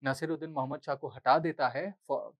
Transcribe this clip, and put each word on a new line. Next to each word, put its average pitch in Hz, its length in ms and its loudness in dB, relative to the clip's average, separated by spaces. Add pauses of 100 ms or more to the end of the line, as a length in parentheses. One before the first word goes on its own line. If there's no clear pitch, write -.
नसीरुद्दीन 156 460 -2
मोहम्मद 143 300 -4
शाह 143 140 -4
को 143 140 -6
हटा 127 300 4
देता 156 300 0
है। 175 260 -4 (160)
फ-, 127 300 -4